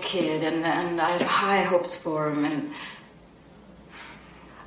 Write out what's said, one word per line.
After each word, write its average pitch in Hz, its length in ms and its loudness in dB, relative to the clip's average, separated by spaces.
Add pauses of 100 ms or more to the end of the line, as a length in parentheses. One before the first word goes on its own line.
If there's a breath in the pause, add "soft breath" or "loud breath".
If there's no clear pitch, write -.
kid, 156 420 0
and, 160 220 0
and 170 340 0
I 165 120 4
have 175 100 2
high 196 400 4
hopes 175 340 2
for 151 320 -2
him, 147 160 0
and 147 260 -2 (2000 loud breath)